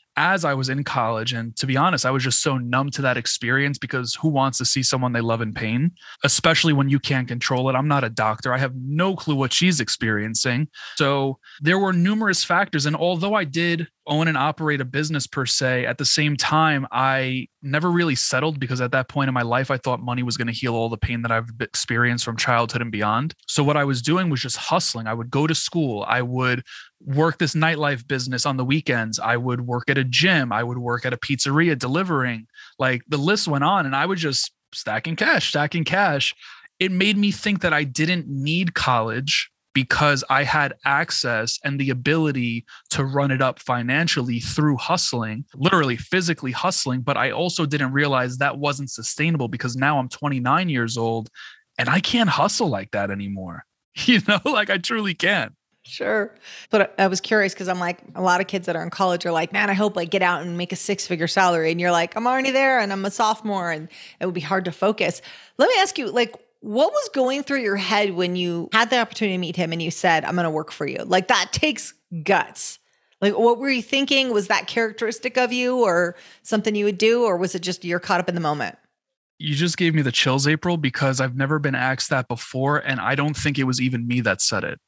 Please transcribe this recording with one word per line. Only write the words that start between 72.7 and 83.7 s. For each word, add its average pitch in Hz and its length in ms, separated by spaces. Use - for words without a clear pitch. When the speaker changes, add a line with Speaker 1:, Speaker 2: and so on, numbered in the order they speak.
Speaker 2:
Like, 196 180
what 233 200
were 269 120
you 254 120
thinking? 269 500
Was 202 160
that - 200
characteristic 226 680
of 247 160
you 247 280
or 175 360
something 214 320
you 208 100
would 208 120
do? 226 280
Or 196 100
was 180 200
it 175 60
just 180 220
you're 175 160
caught 175 220
up 175 80
in 175 60
the 175 60
moment? 147 360
Speaker 1:
You 151 160
just 165 200
gave 165 180
me 156 100
the 131 80
chills, 135 360
April, 170 300
because 135 420
I've 127 160
never 139 240
been 139 160
asked 127 360
that 131 180
before. 131 480
And 131 240
I 120 140
don't 143 200
think 143 240
it 135 60
was 127 160